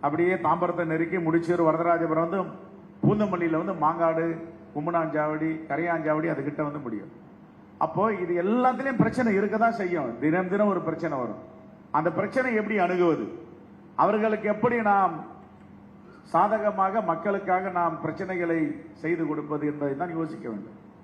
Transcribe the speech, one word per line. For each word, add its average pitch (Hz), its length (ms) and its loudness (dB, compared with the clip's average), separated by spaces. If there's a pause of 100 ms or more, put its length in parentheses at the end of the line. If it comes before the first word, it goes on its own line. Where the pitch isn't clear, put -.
அப்படியே 170 340 2
தாம்பரத்தை 175 500 0
நெருக்கி 160 320 0
முடிச்சூர், 165 420 2
வரதராஜபுரம் 165 720 2
வந்து 185 140 -2 (600)
பூந்தமல்லியில 180 640 2
வந்து 170 220 0
மாங்காடு, 165 400 2 (480)
கும்மனாஞ்சாவடி, 156 760 -2 (180)
கரையாஞ்சாவடி 156 600 -2
அதுகிட்ட 147 340 -4
வந்து 147 160 -4
முடியும். 110 320 -10 (680)
அப்போ 196 340 2
இது 175 300 -2
எல்லாத்துலயும் 247 540 2
பிரச்சனை 226 380 2
இருக்க 202 220 2
தான் 226 160 4
செய்யும். 175 460 -2
தினம் 175 300 2
தினம் 202 180 2
ஒரு 190 140 2
பிரச்சனை 151 380 -4
வரும். 113 200 -6 (520)
அந்த 160 220 2
பிரச்சனை 214 420 0
எப்படி 214 240 0
அணுகுவது, 175 540 2 (640)
அவர்களுக்கு 214 520 2
எப்படி 233 340 0
நாம் 190 520 2 (880)
சாதகமாக 196 800 2
மக்களுக்காக 190 680 0
நாம் 170 360 0
பிரச்சனைகளை 170 760 -2 (100)
செய்து 160 340 -2
கொடுப்பது 147 400 -4
என்பதை 143 300 -2
தான் 170 200 -6
யோசிக்க 160 320 -6
வேண்டும். 104 360 -10 (200)